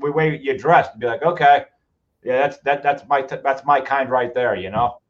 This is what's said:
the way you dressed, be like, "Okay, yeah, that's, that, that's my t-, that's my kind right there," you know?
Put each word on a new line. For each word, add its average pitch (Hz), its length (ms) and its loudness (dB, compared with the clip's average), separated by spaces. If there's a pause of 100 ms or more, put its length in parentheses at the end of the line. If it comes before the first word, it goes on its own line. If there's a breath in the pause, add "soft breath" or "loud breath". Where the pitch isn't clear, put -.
the 143 100 -2
way 156 280 0
you 135 180 -4
dressed, 139 420 2
be 120 80 -4
like, 113 160 -4
"Okay, 147 420 4 (580)
yeah, 127 160 0
that's, 139 220 0
that, 143 220 -2
that's 143 260 -2
my 143 140 2
t-, 131 220 -10
that's 135 220 -2
my 143 140 4
kind 135 300 -2
right 123 220 0
there," 120 240 0
you 92 140 -8
know? 113 280 -2 (120)